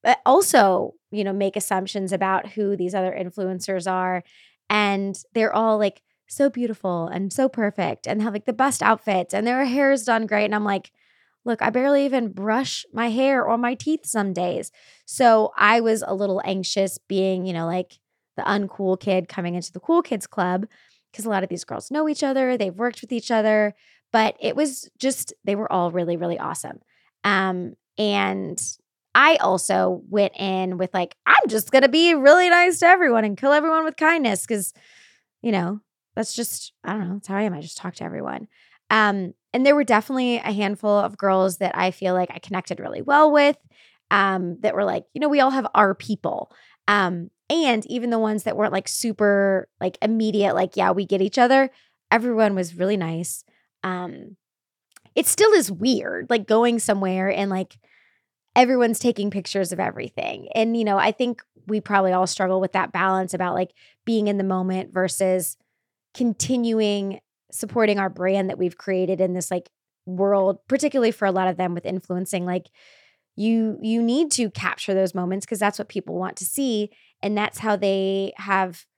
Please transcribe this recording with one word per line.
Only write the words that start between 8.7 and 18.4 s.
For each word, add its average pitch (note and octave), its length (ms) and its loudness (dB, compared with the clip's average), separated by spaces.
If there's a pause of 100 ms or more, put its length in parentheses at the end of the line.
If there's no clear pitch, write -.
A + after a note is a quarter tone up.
outfits G3 500 0
and G#3 140 0
their C4 180 0
hair C4+ 260 2
is C#4 140 0
done A3+ 220 0
great. G#3 180 0
And G#3 80 -2
I'm G#3+ 100 -2
like, G3+ 280 -4 (520)
"Look, A#3 180 -4
I - 100 2
barely C#4 340 2
even B3 240 -2
brush A3 640 -4
my A#3 160 -2
hair C4 340 2
or A#3 140 2
my A#3+ 160 -2
teeth D#4 320 -4
some G3+ 280 -2
days." F3 380 -4 (340)
So A3 520 4
I A3+ 240 6
was A3+ 240 0
a - 80 -4
little G3 320 -2
anxious F#3+ 520 -2
being, F#3+ 480 -2
you F#3 80 -4
know, E3 120 -4
like, F3+ 340 -6 (380)
the - 60 -8